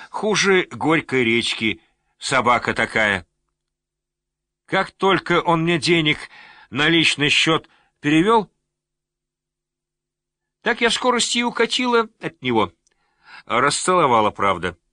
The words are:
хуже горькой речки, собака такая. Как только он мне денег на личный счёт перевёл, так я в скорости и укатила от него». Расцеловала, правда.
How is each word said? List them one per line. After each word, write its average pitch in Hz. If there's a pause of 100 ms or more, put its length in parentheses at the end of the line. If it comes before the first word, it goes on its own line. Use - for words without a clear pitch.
(100)
хуже 180
горькой 131
речки, 113 (380)
собака 120
такая. 107 (1400)
Как 190
только 175
он 165
мне 170
денег 151 (520)
на 147
личный 151
счёт 156 (320)
перевёл, 175 (2250)
так 226
я 233
в 214
скорости 240
и 240
укатила 233 (120)
от -
него». 110 (720)
Расцеловала, 131
правда. 90 (160)